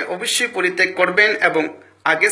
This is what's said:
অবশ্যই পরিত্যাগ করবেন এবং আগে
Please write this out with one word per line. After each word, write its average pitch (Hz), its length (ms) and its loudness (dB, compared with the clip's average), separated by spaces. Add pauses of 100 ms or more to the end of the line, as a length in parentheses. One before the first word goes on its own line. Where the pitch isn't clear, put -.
(140)
অবশ্যই 233 420 -4
পরিত্যাগ 180 340 0 (100)
করবেন 185 300 2 (180)
এবং 156 140 0 (500)
আগে 160 200 2